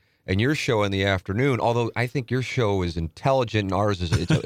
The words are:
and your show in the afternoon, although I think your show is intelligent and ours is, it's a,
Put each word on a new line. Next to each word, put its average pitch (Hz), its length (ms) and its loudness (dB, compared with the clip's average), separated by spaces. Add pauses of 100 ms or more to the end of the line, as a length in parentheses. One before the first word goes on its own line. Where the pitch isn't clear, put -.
(280)
and 95 120 0
your 135 140 2
show 113 280 0
in 101 100 0
the 98 120 0
afternoon, 101 560 0
although 117 340 0
I 120 120 -2
think 127 240 -6
your 127 120 0
show 101 400 0
is 85 140 -2
intelligent 107 760 0
and - 20 0
ours 101 280 0
is, 85 120 -2
it's - 180 0
a, 160 160 4